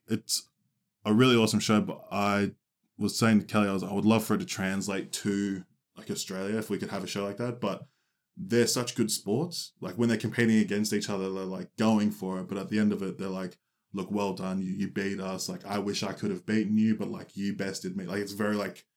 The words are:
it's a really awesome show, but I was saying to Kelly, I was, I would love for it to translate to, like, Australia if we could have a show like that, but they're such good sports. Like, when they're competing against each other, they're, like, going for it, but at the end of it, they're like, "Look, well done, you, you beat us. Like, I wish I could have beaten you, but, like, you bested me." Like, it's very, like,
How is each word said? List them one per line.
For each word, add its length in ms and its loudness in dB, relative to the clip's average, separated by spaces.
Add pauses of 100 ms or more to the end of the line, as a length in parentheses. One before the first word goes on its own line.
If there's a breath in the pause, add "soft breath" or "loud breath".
it's 400 -4 (560)
a 80 2
really 240 8
awesome 240 6
show, 220 4
but 300 -6
I 400 2 (480)
was 180 0
saying 220 6
to 80 -2
Kelly, 200 2
I 60 0
was, 80 0
I 100 -6
would 140 0
love 180 6
for 120 2
it 60 0
to 40 -6
translate 680 -4
to, 500 -2 (340)
like, 140 -10
Australia 480 -6
if 100 -8
we 80 -2
could 140 -6
have 120 -6
a 40 -8
show 180 -4
like 120 -6
that, 220 -4
but 280 -4 (500 soft breath)
they're 300 4
such 260 -2
good 160 0
sports. 720 -4
Like, 140 -10
when 120 2
they're 120 2
competing 400 4
against 340 0
each 160 -2
other, 240 -4
they're, 120 -6
like, 240 -8 (100)
going 320 4
for 280 -6
it, 80 -8
but 120 -4
at 100 -8
the 80 0
end 160 4
of 80 -4
it, 160 -6
they're 100 -6
like, 300 -6 (340)
"Look, 200 -6
well 220 0
done, 280 -4
you, 120 -4
you 180 -2
beat 280 -4
us. 300 -6
Like, 160 -10
I 140 -4
wish 240 -4
I 100 -4
could 160 -4
have 160 -6
beaten 320 2
you, 180 4
but, 140 -6
like, 260 -12
you 200 -4
bested 420 -6
me." 80 -6
Like, 140 -4
it's 140 -6
very, 220 0
like, 300 -6 (120)